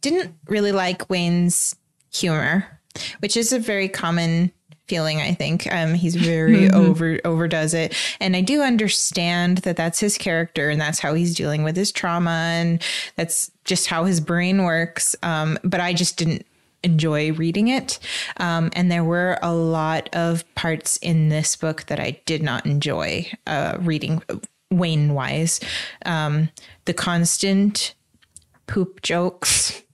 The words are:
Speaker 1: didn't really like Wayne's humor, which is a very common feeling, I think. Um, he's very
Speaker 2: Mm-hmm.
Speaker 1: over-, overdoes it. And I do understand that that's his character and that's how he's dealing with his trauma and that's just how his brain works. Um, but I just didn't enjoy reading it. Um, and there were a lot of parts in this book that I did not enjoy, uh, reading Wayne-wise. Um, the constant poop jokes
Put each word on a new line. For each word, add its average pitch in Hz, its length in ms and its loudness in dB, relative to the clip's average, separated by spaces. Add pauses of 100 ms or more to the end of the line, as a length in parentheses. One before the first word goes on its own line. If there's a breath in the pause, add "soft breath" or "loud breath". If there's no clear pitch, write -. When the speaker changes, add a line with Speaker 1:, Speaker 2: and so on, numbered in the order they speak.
Speaker 1:
didn't 294 340 -2 (120)
really 202 260 0
like 185 380 -2
Wayne's 175 640 2 (380)
humor, 165 540 0 (540 loud breath)
which 208 160 -2
is 233 160 0
a 254 60 2
very 208 300 0
common 170 640 0 (340)
feeling, 156 340 0
I - 120 0
think. 160 400 -2
Um, 160 220 0
he's 170 200 2
very 170 540 6
Speaker 2:
Mm-hmm. 190 80 8
Speaker 1:
over-, 165 480 4
overdoes 165 500 0
it. 160 200 0 (260 loud breath)
And 185 160 2
I 185 60 2
do 277 200 2
understand 185 960 2
that 180 180 -2
that's 165 220 0
his 208 200 0
character 165 500 0
and 151 120 0
that's 151 200 -2
how 151 140 0
he's 170 200 2
dealing 151 300 -2
with 156 120 0
his 196 140 0
trauma 170 400 0 (220)
and 170 300 0 (340 loud breath)
that's - 340 -4 (140)
just - 220 -2
how 165 180 0
his 180 160 2
brain 175 440 0
works. 165 580 -2
Um, 156 420 -2
but 175 160 0
I 180 140 0
just 170 240 -2
didn't 165 280 -2 (360)
enjoy 156 500 2
reading 170 360 0
it. 262 300 -2 (380 loud breath)
Um, 165 380 0
and 175 180 2
there 170 100 2
were 175 380 2
a 170 140 0
lot 160 580 0
of 170 320 0 (100)
parts - 440 -2
in 160 320 2
this 156 260 0
book 156 300 -4
that 147 120 -4
I - 280 -6
did 156 160 -2
not 127 240 -2
enjoy, 143 600 -2 (200)
uh, 143 340 -2
reading 160 420 -2 (480)
Wayne-wise. 151 920 0 (440 loud breath)
Um, 156 460 0 (340 loud breath)
the 180 80 -2
constant 196 1040 0 (720)
poop 185 340 -2
jokes - 840 -2 (120)